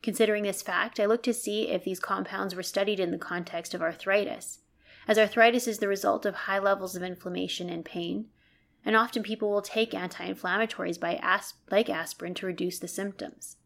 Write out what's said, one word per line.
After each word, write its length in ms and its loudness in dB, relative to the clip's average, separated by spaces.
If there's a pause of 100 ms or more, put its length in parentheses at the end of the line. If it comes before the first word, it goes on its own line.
Considering 420 2
this 180 -2
fact, 360 -2
I 80 4
looked 200 2
to 80 2
see 340 -4
if 160 -2
these 160 -4
compounds 540 -4
were 80 -6
studied 380 0
in 100 2
the 80 -2
context 560 -6
of 80 -4
arthritis, 760 -2 (460)
as 120 6
arthritis 480 6
is 120 -2
the 100 0
result 380 2
of 80 0
high 240 0
levels 380 2
of 60 -6
inflammation 680 -4
and 160 -6
pain, 420 -4 (580)
and 120 4
often 260 2
people 280 -2
will 120 2
take 320 0
anti-inflammatories 1040 -2
by 180 -2
asp-, 400 0 (140)
like 200 4
aspirin 440 -6
to 120 -8
reduce 320 -2
the 100 -10
symptoms. 760 -10